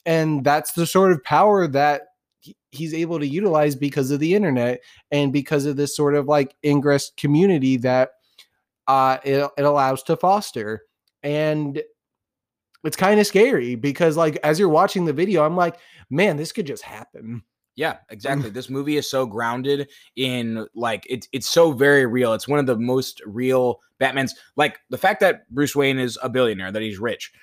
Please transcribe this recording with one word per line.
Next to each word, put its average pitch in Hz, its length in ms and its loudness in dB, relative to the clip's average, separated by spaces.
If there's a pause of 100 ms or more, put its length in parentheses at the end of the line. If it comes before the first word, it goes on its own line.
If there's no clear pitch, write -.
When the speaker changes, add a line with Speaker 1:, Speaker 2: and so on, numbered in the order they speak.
Speaker 1:
And 156 380 0
that's 147 280 0
the 170 140 -2
sort 190 260 4
of 156 100 0
power 185 460 4
that 143 400 0 (320)
he, - 160 -20 (160)
he's 151 200 -10
able 165 280 -4
to 147 60 -4
utilize 151 500 0
because 139 340 -2
of 143 80 0
the 160 160 0
internet 127 460 0 (320)
and 143 200 0
because 143 320 0
of 143 120 -2
this 143 200 -4
sort 147 200 2
of, 143 100 0
like, 147 280 0 (100)
ingress 143 520 2
community 147 640 2
that, 127 320 0 (800)
uh, 131 360 4
it, 139 320 0
it 143 80 -2
allows 135 380 2
to 160 140 -2
foster. 131 680 -2 (400)
And 151 580 -2 (1040)
it's - 120 -4
kinda 208 280 4
scary 185 520 2
because, 143 400 0
like, 160 260 0
as 156 160 0
you're 196 100 4
watching 180 360 2
the 156 80 0
video, 170 320 2
I'm 160 120 0
like, 170 200 0 (340)
"Man, 165 260 2
this 156 160 -8
could 190 140 -6
just 123 160 -10
happen." 113 600 -16 (300)
Speaker 2:
Yeah, 151 220 -6 (140)
exactly. 117 400 -6
Speaker 1:
Mm. - 20 -18
Speaker 2:
This 123 160 -12
movie 139 300 -4
is 131 100 -6
so 131 160 -2
grounded 127 640 -4 (260)
in, 117 600 -4
like, 113 340 -6
it's, 123 240 -8
it's 131 160 -6
so 165 240 4
very 139 320 4
real. 117 300 0
It's 107 120 -6
one 147 120 0
of 139 80 0
the 127 100 0
most 127 480 -4
real 123 560 0 (180)
Batmans. 131 340 -2 (240)
Like, 147 220 0 (120)
the 127 80 -8
fact - 220 0
that - 280 2
Bruce 131 260 -2
Wayne 135 240 2
is 123 240 -4
a 127 60 -6
billionaire, 110 420 0
that 107 120 -6
he's 107 160 -8
rich. 110 340 -8 (100)